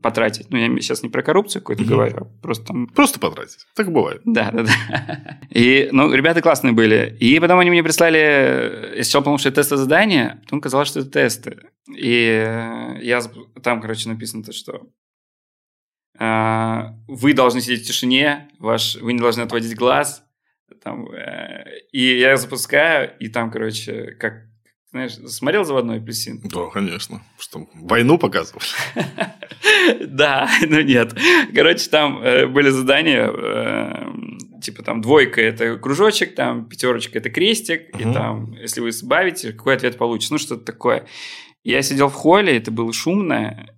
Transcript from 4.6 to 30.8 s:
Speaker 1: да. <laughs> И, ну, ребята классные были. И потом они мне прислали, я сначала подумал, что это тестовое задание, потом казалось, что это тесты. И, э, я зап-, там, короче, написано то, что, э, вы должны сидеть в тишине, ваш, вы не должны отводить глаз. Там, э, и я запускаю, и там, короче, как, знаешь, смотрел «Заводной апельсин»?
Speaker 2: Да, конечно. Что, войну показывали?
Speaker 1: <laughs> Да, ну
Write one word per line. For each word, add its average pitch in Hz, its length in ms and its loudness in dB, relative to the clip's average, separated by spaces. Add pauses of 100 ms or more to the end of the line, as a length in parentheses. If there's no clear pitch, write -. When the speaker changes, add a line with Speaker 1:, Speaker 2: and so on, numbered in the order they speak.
Speaker 1:
да. 110 80 2
<laughs> - 800 -6
И, 131 400 4
ну, 139 220 4
ребята 160 280 2
классные 143 320 4
были. 110 460 4
И 131 200 6
потом 175 200 6
они 175 100 6
мне 170 140 4
прислали, 143 1120 2
я 131 60 -4
сначала 143 180 2
подумал, 143 180 0
что 139 100 0
это 131 120 0
тестовое 139 220 0
задание, 151 600 2
потом 147 180 -6
казалось, 139 280 0
что 147 120 -6
это 135 80 -8
тесты. 131 480 -2 (380)
И, 117 520 0
э, 117 540 -8
я 120 180 -2
зап-, 117 420 -14
там, 120 200 -2
короче, 110 280 -8
написано 110 340 -10
то, - 80 -18
что, - 300 -14 (1400)
э, 113 600 0 (260)
вы 135 260 2
должны 123 280 4
сидеть 113 220 -4
в 113 40 -10
тишине, 139 600 0 (100)
ваш, 110 360 -2
вы 113 180 -6
не 120 60 -2
должны 117 240 0
отводить 113 320 -6
глаз. 135 480 0 (600)
Там, - 280 -12
э, - 540 -14 (260)
и 127 280 0
я 131 180 6
запускаю, 143 840 0
и 117 80 -10
там, 113 240 -4
короче, 110 680 -8
как, 107 140 -6 (580)
знаешь, 127 220 -10 (140)
смотрел 175 380 -2
«Заводной 120 320 -2
апельсин»? 110 460 -10
Speaker 2:
Да, 90 280 -8
конечно. 92 500 -8 (160)
Что, - 360 -16
войну 117 440 4
показывали? 90 460 -2 (320)
Speaker 1:
<laughs> 170 100 -2 (1000)
Да, 139 420 2 (180)
ну 151 140 4